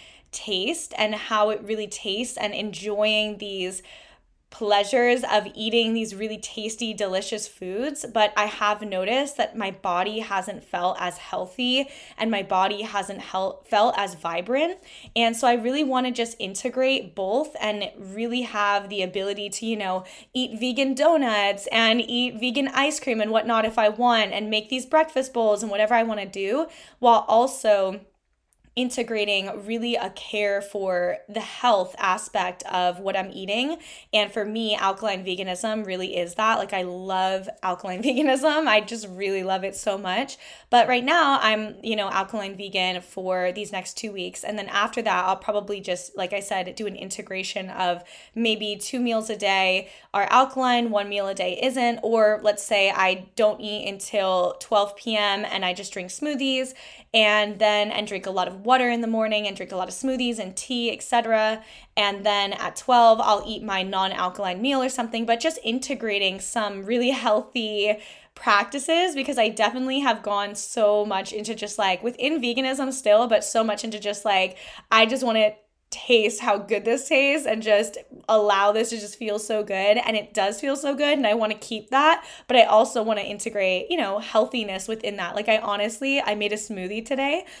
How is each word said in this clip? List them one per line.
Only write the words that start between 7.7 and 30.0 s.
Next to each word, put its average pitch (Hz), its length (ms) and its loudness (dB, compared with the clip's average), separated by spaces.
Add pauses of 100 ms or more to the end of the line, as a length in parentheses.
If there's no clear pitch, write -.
But 214 240 4
I 208 100 2
have 214 360 -2
noticed 214 560 -2
that - 180 -2
my 202 140 -4
body 190 500 -2
hasn't 196 440 -6
felt 180 360 -2
as 180 180 -4
healthy 247 680 -2 (280)
and 226 140 -2
my 202 120 0
body 196 400 0
hasn't 202 380 -6
hel-, - 460 -6
felt 220 320 4
as 190 160 -2
vibrant. 214 640 -2 (360)
And 226 220 2
so 254 120 2
I 240 60 6
really 254 300 0
wanna 254 280 0
just 233 260 -4
integrate 240 760 -2
both 208 460 -2
and 208 380 -4
really 226 440 -4
have 202 460 0
the 190 140 -4
ability 196 480 -4
to, 226 160 -8
you 226 100 -2
know, 185 280 -4 (300)
eat 254 240 -4
vegan 254 360 0
donuts 269 800 4
and 226 280 4
eat 240 380 -2
vegan 254 300 0
ice 294 320 0
cream 220 200 -2
and 214 100 0
whatnot 226 340 2
if 220 140 -2
I 214 100 6
want, 220 440 4
and 214 180 -4
make 220 180 -2
these 254 180 -4
breakfast 311 460 2
bowls 214 300 2
and 220 80 -6
whatever 214 240 2
I 226 80 6
wanna 208 240 -4
do, 196 400 -2 (320)
while 233 300 6
also 208 720 2 (760)
integrating 208 880 -2
really 233 320 -2
a 196 140 -4